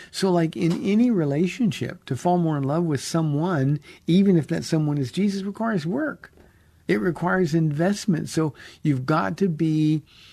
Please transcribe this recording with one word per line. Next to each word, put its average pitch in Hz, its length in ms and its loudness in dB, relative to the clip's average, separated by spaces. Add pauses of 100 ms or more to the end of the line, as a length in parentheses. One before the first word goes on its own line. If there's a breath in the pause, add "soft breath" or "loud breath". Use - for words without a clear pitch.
(100)
So, 190 200 0
like, 165 260 2
in 180 280 0
any 220 260 4
relationship, 160 920 0
to 131 120 -4
fall 180 200 2
more 160 220 0
in 139 60 -2
love 156 200 0
with 147 160 0
someone, 151 800 0 (260 loud breath)
even 190 300 6
if 147 120 2
that 165 160 -4
someone 151 340 0
is 127 120 -2
Jesus, 196 320 -2
requires 202 440 -4
work. 269 460 -6 (560 soft breath)
It 208 120 0
requires 180 540 0
investment. 165 760 0
So 160 240 -2 (280 loud breath)
you've 135 240 0
got 165 300 0
to 196 120 0
be, 156 540 0 (300 loud breath)